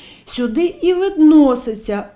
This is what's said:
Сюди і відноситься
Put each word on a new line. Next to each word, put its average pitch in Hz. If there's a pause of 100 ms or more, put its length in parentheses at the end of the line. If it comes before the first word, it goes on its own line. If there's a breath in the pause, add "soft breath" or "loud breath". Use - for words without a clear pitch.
(260 loud breath)
Сюди 247
і 359
відноситься 285 (120)